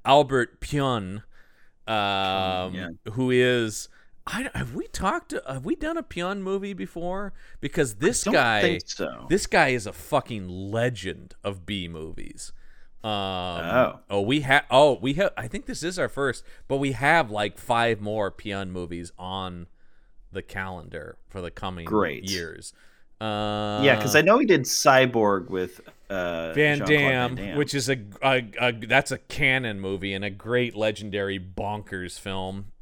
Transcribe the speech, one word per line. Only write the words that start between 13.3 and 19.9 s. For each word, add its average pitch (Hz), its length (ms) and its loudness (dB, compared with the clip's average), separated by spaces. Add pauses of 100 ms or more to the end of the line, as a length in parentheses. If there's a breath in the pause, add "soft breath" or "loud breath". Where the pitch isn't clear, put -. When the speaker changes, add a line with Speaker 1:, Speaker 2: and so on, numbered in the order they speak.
Speaker 1:
oh, 101 100 2
we 135 220 2
ha-, 135 280 4
oh, 135 320 8
we 135 120 0
have, 190 220 0
I 113 120 -6
think 196 180 -8
this - 160 -8
is 180 160 -4
our 131 100 0
first, - 360 -4 (240 soft breath)
but 139 80 0
we 139 160 0
have, 139 400 4
like, 104 260 -2
five 117 420 2
more 104 300 -2
Pyun 98 380 -6
movies 87 500 -8
on 90 480 -8 (640)